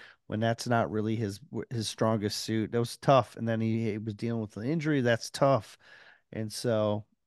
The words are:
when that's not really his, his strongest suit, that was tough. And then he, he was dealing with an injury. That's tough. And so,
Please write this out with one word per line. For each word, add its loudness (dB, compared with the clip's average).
when -4
that's 0
not 2
really -2
his, -4
his -4
strongest 0
suit, -2
that 0
was -4
tough. 4
And -4
then 0
he, 0
he -4
was -6
dealing -4
with -10
an -8
injury. 0
That's 2
tough. 2
And -6
so, 0